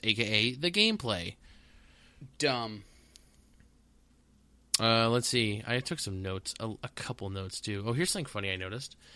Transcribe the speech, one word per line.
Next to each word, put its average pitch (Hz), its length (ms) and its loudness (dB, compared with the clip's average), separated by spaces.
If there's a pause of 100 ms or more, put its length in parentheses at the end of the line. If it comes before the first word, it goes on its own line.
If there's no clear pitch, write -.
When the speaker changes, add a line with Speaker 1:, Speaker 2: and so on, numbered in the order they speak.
Speaker 1:
A 110 100 4
K 113 80 2
A 107 320 4
the 156 160 -2
gameplay." 135 640 0 (1040)
Speaker 2:
Dumb. 117 460 -2 (1900)
Speaker 1:
Uh, 113 300 6
let's 120 180 4
see. 107 400 2
I 120 140 0
took 160 180 -4
some 95 240 -4
notes, 95 380 -4
a, 110 100 -4 (140)
a - 100 -10
couple - 360 -8
notes 95 300 -8
too. 101 240 -4
Oh, 117 100 0
here's 170 180 2
something 165 140 -2
funny 101 260 -4
I - 20 0
noticed. 92 400 -8 (220)